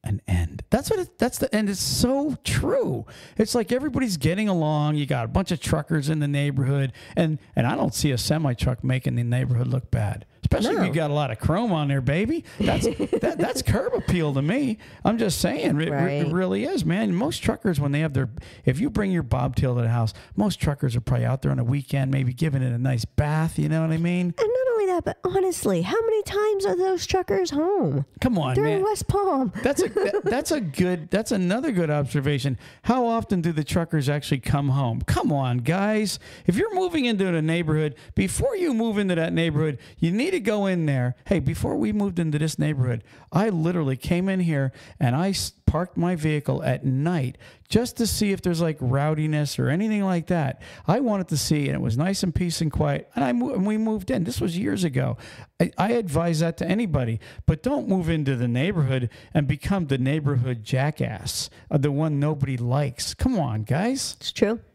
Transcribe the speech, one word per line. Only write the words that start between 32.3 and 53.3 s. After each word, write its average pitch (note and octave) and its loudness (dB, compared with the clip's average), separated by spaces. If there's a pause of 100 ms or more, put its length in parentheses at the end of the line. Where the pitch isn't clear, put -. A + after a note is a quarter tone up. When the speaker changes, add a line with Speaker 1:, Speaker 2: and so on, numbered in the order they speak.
Speaker 1:
How B3 2
often A3+ 0
do E3+ 0
the D3+ -2
truckers D#3+ 0
actually C#3+ -2
come C#3+ 0
home? B2+ 0
Come - 2
on, C3 0
guys. G3+ 0 (260)
If F3+ 4
you're G#4 0
moving E4+ 0
into G3+ 2
a E3+ 0
neighborhood, D#3 0 (180)
before F#3+ 0
you F4 0
move A3+ 0
into F#3+ 0
that D#3+ 0
neighborhood, D#3+ 0 (180)
you E3+ 2
need C4 0
to F#4 -2
go G#3 0
in F3 0
there. B2+ 0 (100)
Hey, F#3 2
before C3+ -2
we G#3+ 0
moved G3+ -2
into D#3 0
this D#3 -2
neighborhood, C3 0 (280)
I G#3+ 2
literally D#3+ 0
came F3+ 0
in F#3+ 0
here C#3+ 0 (280)
and B2 2
I F3+ 2
s-, - -4 (140)
parked F3 0
my F3 0
vehicle D3+ 0
at C3 -2
night C3+ 0 (300)
just A#3 0
to A#3 2
see G#3 2
if F#3 -2
there's, E3+ 0
like, D#3+ 0
rowdiness D3+ 0
or B2+ 2
anything G3+ 0
like F3+ 0
that. D3+ -2 (260)
I G#3 2
wanted G#3 0
to D#3 0
see, D3 0
and C#3 -2
it - -2
was A2+ 0
nice F#3 0
and F3+ 0
peace F3 -2
and D#3 0
quiet, D3 -2
and C4 2
I B3 0